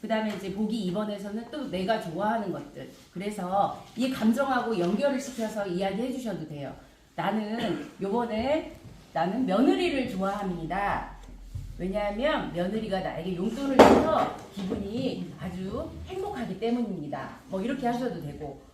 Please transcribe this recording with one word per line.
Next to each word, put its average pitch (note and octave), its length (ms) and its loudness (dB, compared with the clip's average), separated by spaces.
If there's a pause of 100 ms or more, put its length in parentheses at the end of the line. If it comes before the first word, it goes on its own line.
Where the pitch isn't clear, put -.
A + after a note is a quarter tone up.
그다음에 G#3+ 340 0
이제 F#3 160 -6
보기 G#3+ 340 -2
이 F3 60 0
번에서는 G#3 580 -4
또 C4+ 200 -6
내가 F3+ 300 0
좋아하는 G3 520 -2
것들. C#3 380 -10 (220)
그래서 F#3+ 720 0 (140)
이 B3+ 140 0
감정하고 A#3 680 2
연결을 B3 420 2
시켜서 G#3+ 460 -4
이야기해 F#3+ 460 0
주셔도 F#3+ 360 -4
돼요. C#3 260 -8 (400)
"나는 G3+ 760 -2 (120)
요번에, A3+ 720 0 (400)
나는 F#3+ 340 0
며느리를 C#4+ 640 4
좋아합니다. F#3+ 1000 -2 (680)
왜냐하면 G#3 760 0
며느리가 F#3+ 480 -2
나에게 E3+ 360 -4
용돈을 B3 400 0
줘서 - 600 10 (180)
기분이 G3 840 -4
아주 F#3+ 480 -6 (180)
행복하기 F#4 520 -6
때문입니다." F3+ 800 -2 (120)
뭐 F#3+ 120 -4
이렇게 B3 260 -2
하셔도 A#3+ 360 -2
되고 C#3+ 380 -10 (140)